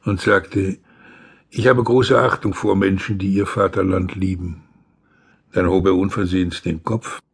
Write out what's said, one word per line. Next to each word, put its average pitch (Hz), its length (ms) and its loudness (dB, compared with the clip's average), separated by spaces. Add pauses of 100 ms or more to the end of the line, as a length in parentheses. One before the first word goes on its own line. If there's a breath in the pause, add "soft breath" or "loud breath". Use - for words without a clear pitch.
und 101 160 -2
sagte, 98 580 0 (720 loud breath)
„Ich 113 180 0
habe 123 160 4
große 123 360 4
Achtung 120 340 0
vor 101 220 0
Menschen, 98 420 0
die 98 120 -2
ihr 98 160 2
Vaterland 95 720 -2
lieben.“ 87 480 -6 (920 soft breath)
Dann 92 140 0
hob 92 180 2
er 95 100 4
unversehens 92 680 -2
den 80 200 -6
Kopf - 380 -8 (120)